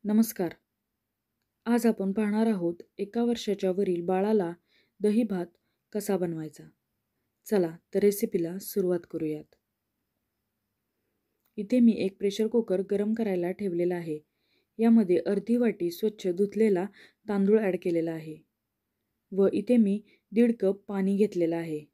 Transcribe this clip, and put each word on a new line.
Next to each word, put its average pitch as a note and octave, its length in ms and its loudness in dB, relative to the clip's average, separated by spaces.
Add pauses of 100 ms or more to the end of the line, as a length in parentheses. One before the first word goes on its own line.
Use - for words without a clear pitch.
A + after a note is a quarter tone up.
नमस्कार. G#3 500 0 (1120)
आज A#3 200 0
आपण G3 260 0
पाहणार G#3+ 340 0
आहोत F3 360 -2 (160)
एका G3+ 260 -4
वर्षाच्या G3+ 460 -2
वरील F3+ 360 -2
बाळाला F#3+ 440 0 (500)
दही G#3 220 2
भात F#3+ 240 -4 (460)
कसा G#3 240 -2
बनवायचा. D#3+ 480 -6 (840)
चला F3+ 240 2 (240)
तर G3 40 2
रेसिपीला G3+ 600 0
सुरुवात F3+ 520 -2
करूयात. D#3 340 -6 (2250)
इथे G#3+ 220 0
मी A#3 180 8
एक F#3+ 200 -4
प्रेशर G3+ 280 -2
कुकर A3 440 0
गरम G#3 240 -2
करायला F#3 380 -2
ठेवलेला F3+ 420 -4
आहे. E3 240 -8 (600)
यामध्ये A3 480 4
अर्धी G3+ 300 0
वाटी G#3 340 0
स्वच्छ G#3+ 380 -6
धुतलेला G3+ 560 0 (420)
तांदूळ G3+ 320 2
ॲड F#3+ 240 0
केलेला E3 300 -2
आहे D#3 240 -12 (960)
व G3 200 4
इथे B3 240 2
मी G#3 240 4 (320)
दीड A#3 280 4
कप G3 280 0
पाणी G3 280 -2
घेतलेलं F3 400 0
आहे. D#3+ 380 -8